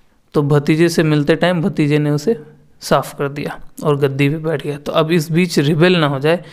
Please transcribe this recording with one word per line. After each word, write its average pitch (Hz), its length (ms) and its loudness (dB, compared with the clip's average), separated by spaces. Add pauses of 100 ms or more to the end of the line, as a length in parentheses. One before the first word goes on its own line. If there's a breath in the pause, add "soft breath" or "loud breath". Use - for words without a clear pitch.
(340 soft breath)
तो 151 80 2
भतीजे 151 460 2
से 170 140 0
मिलते 151 320 2
टाइम 170 280 0
भतीजे 151 360 0
ने 147 120 0
उसे 151 320 -2 (400)
साफ - 360 -2
कर 143 100 -4
दिया 143 320 -10 (240)
और 147 120 2
गद्दी 139 320 0
पे 151 100 -2
बैठ 156 240 -4
गया। 147 160 -8
तो 143 140 -10
अब 160 180 0
इस 165 220 0
बीच 170 260 0
रिबेल 165 380 2
ना 160 100 2
हो 143 120 -2
जाए, 160 340 0